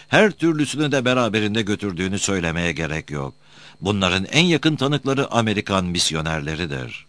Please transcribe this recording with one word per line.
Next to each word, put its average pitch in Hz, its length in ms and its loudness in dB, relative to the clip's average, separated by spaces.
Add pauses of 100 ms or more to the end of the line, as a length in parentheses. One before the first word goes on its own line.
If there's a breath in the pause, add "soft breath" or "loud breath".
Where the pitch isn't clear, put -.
her 190 240 4
türlüsünü 151 600 -2
de 131 140 0
beraberinde 113 560 2
götürdüğünü 95 580 -2
söylemeye 85 520 0
gerek 78 400 -6
yok. 67 220 -8 (480 loud breath)
Bunların 95 440 2
en 165 200 4
yakın 160 300 4
tanıkları 135 560 0
Amerikan 104 540 0
misyonerleridir. 78 1200 -4